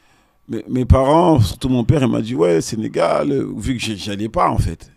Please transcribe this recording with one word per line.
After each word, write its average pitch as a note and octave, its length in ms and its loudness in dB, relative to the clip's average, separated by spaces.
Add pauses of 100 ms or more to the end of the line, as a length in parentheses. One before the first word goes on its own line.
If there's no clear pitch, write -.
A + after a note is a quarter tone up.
(480)
mes, A2+ 200 -8
mes B2+ 160 -2
parents, D3 560 4
surtout - 280 -2
mon B2+ 140 0
père, C#3+ 200 2
il A#2+ 80 2
m'a A#2 120 0
dit, « A2+ 140 -6
Ouais, E3+ 240 2
Sénégal », D3 720 -2
euh, A2 240 -4
vu A#2 200 -6
que - 60 -8
j'ai, G#2+ 140 -6
j'allais G2+ 320 -6
pas, F3 220 0
en A2+ 80 0
fait. - 380 -4